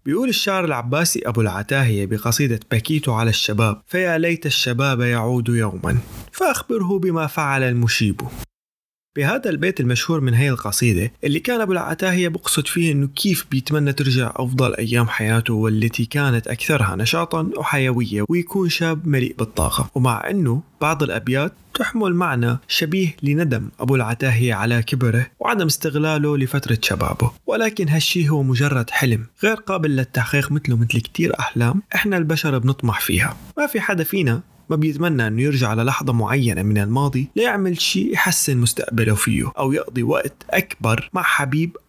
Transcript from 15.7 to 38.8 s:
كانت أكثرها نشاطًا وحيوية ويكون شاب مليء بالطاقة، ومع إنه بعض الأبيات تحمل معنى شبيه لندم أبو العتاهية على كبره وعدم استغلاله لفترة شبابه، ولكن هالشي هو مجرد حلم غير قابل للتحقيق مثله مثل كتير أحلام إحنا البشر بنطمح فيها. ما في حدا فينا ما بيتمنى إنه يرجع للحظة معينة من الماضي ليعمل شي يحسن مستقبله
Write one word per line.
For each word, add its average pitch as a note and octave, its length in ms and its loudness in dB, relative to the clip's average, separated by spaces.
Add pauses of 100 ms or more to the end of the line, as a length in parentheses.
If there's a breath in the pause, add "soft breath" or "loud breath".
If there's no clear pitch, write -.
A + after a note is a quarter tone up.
كانت B2+ 440 0
أكثرها A#2+ 480 0
نشاطًا E3 600 -2
وحيوية B2 720 0
ويكون F3 400 0
شاب E3 400 -2
مليء C3 300 0
بالطاقة، - 560 -2
ومع B2 360 0
إنه D#3 320 0 (180)
بعض D#3 220 0
الأبيات B2+ 500 -2 (220)
تحمل G#3 400 -2
معنى C3 440 0 (100)
شبيه E3+ 540 0
لندم C#3+ 460 0 (120)
أبو C3 160 2
العتاهية A#2 580 0
على A#2 280 2
كبره B2 440 2 (140)
وعدم G#3 260 0
استغلاله D3 720 0
لفترة B2+ 440 0
شبابه، - 480 0 (160)
ولكن G#3+ 420 0
هالشي D#3 400 2
هو D3+ 140 2
مجرد C3 480 2
حلم A2+ 360 0 (160)
غير A3 120 2
قابل D#3+ 420 -2
للتحقيق C3 560 0
مثله C3+ 240 0
مثل A#2 240 2
كتير - 400 -2
أحلام A#2+ 420 0 (120)
إحنا G3+ 220 0
البشر D#3 420 0
بنطمح A#2+ 420 0
فيها. - 360 0 (220)
ما D4 80 0
في A3+ 140 -2
حدا F3 240 -2
فينا D#3 380 0 (280)
ما D#3+ 60 0
بيتمنى D3+ 500 0
إنه A2 160 0
يرجع B2+ 320 2
للحظة B2 380 0
معينة A2+ 500 2
من G#2 160 2
الماضي B2+ 580 0
ليعمل G3+ 440 0
شي G3 320 0
يحسن - 440 0
مستقبله A2+ 580 2